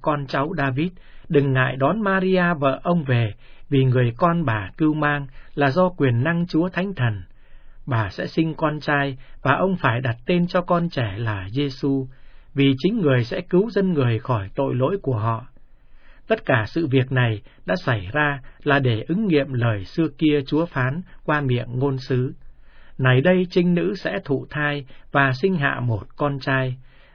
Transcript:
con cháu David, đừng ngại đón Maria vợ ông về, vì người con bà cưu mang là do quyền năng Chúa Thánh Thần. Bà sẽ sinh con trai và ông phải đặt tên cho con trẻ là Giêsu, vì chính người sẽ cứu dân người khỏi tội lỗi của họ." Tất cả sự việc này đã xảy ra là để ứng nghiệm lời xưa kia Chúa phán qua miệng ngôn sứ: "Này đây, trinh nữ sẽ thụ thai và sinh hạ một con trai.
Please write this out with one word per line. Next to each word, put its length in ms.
con 240
cháu 300
David, 320
đừng 240
ngại 240
đón 260
Maria 560
vợ 240
ông 220
về, 300
vì 160
người 320
con 280
bà 320
cưu 180
mang 320
là 160
do 180
quyền 360
năng 220
Chúa 220
Thánh 260
Thần. 280
Bà 220
sẽ 160
sinh 280
con 260
trai 380
và 120
ông 220
phải 240
đặt 160
tên 200
cho 140
con 280
trẻ 300
là 320
Giêsu, 580
vì 240
chính 200
người 260
sẽ 160
cứu 300
dân 220
người 260
khỏi 360
tội 200
lỗi 280
của 160
họ." 280
Tất 180
cả 200
sự 200
việc 260
này 300
đã 100
xảy 360
ra 280
là 160
để 300
ứng 180
nghiệm 260
lời 320
xưa 240
kia 280
Chúa 200
phán 360
qua 160
miệng 380
ngôn 200
sứ: 360
"Này 220
đây, 300
trinh 240
nữ 200
sẽ 300
thụ 260
thai 340
và 200
sinh 220
hạ 260
một 260
con 220
trai. 380